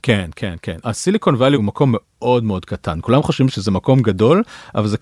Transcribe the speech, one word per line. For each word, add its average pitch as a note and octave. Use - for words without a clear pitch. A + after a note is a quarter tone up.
כן, G2
כן, F#2+
כן. E2
הסיליקון F3+
ואלי C3+
הוא A2
מקום B2
מאוד A#2+
מאוד F#2+
קטן. F2
כולם B2+
חושבים C3+
שזה G#2
מקום C3
גדול, A2
אבל G#2+
זה, G#2